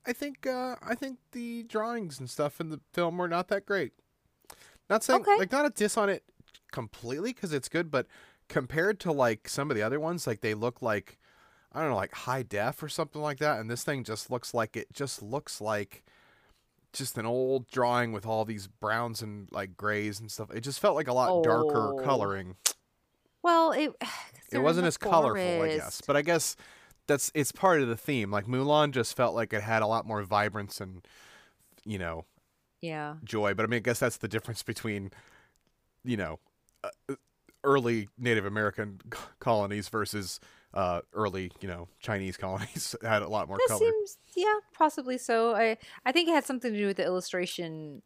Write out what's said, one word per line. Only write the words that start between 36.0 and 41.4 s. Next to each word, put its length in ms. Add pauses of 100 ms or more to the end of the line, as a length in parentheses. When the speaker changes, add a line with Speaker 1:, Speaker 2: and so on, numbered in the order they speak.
Speaker 1:
you 140
know, 220 (440)
uh, 60 (200)
uh, 60 (480)
early 540
Native 280
American 540 (140)
c-, 60 (200)
colonies 500
versus, 500 (340)
uh, 280 (120)
early, 460